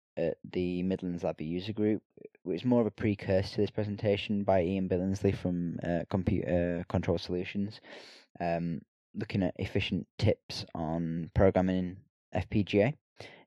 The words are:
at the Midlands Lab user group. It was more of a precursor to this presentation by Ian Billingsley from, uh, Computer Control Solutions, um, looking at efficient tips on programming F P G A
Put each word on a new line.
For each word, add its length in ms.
at 200
the 300
Midlands 420
Lab 160
user 320
group. 300
It 100
was 200
more 160
of 60
a 40
precursor 640
to 60
this 100
presentation 720
by 180
Ian 260
Billingsley 480
from, 460
uh, 180
Computer 800
Control 300
Solutions, 640
um, 400
looking 280
at 160
efficient 480
tips 460
on 600
programming 640
F 180
P 140
G 160
A 140